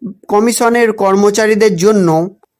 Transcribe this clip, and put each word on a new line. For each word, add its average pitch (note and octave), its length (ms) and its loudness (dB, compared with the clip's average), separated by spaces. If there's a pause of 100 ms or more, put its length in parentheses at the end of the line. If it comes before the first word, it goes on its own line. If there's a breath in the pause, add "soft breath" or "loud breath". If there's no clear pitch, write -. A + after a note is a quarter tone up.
(280)
কমিশনের A#3 640 0
কর্মচারীদের G3+ 840 0
জন্য F3 520 0 (300)